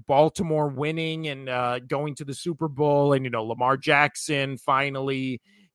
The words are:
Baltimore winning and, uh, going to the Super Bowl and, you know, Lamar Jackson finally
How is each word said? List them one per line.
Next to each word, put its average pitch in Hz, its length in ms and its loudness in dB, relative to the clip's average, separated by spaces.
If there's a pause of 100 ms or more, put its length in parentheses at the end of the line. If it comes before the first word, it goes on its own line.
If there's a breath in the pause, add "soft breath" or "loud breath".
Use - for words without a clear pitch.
Baltimore 151 640 2
winning 160 600 -4
and, 135 200 -10
uh, 123 320 -2
going 139 340 -4
to 147 100 -12
the 139 100 -10
Super 160 340 -6
Bowl 143 440 4
and, 135 120 2
you 127 60 -6
know, 113 140 -2
Lamar 123 320 0
Jackson 143 800 0
finally 135 840 -2 (320 soft breath)